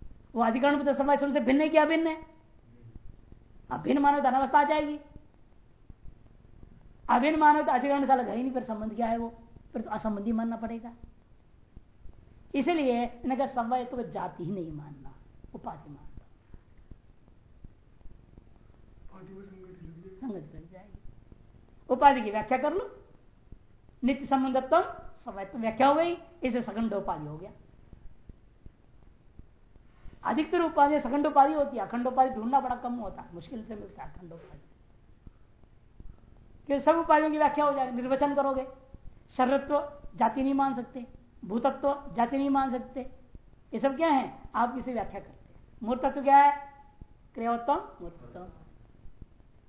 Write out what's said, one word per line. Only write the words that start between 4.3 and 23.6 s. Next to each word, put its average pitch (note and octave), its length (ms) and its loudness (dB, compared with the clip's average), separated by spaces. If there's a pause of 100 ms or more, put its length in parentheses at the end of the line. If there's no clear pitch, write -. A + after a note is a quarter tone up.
आ C#4+ 40 6
जाएगी, D4+ 360 0 (2000)
अभिन्न C#4 300 4
मानो D4+ 240 8
तो D4+ 80 2
अधिकरण C#4 340 2
से C4+ 60 4
अलग B3 180 4
है G3+ 60 -4
ही A#3+ 80 -2
नहीं, C4 100 -4
फिर B3 100 -4
संबंध A3 320 -6
क्या A3+ 120 0
है A3+ 100 0
वो? A#3 160 -6 (400)
फिर A#3 80 -4
तो - 80 -10
असंबंधी G#3+ 420 -4
मानना A3+ 260 -2
पड़ेगा। A3+ 360 -10 (1600)
इसलिए C4+ 500 2
इन्हें B3 320 -4
कहा C4 100 0
समवायत्व B3 500 -4
को A#3 60 -6
जाति F3+ 420 -8
ही E3+ 60 -6
नहीं E3+ 200 -8
मानना, D3 420 -14 (400)
उपाधि D#3+ 360 -14
मानना। - 360 -18 (4000)
संगति E3+ 380 -10
लग E3 140 -18
जाएगी। F#3 280 -18 (920)
उपाधि B3+ 320 8
की G#3+ 100 -4
व्याख्या G#3+ 260 0
कर D4 160 0
लो, G#4 260 -6 (1040)